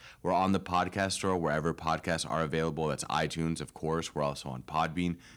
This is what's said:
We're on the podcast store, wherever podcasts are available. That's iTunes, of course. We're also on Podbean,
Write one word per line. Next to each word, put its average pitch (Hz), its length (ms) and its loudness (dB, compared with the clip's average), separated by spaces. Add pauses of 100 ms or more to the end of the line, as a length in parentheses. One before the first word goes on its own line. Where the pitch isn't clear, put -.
(240)
We're 87 80 2
on 95 220 4
the 95 80 2
podcast 92 500 2
store, 95 240 0
wherever 78 380 2
podcasts 82 560 -2
are 78 120 0
available. 80 460 0
That's 71 180 -2
iTunes, 82 540 0
of 76 140 -10
course. 80 420 -2
We're 73 80 0
also 71 240 -2
on 65 140 -8
Podbean, 82 560 0 (180)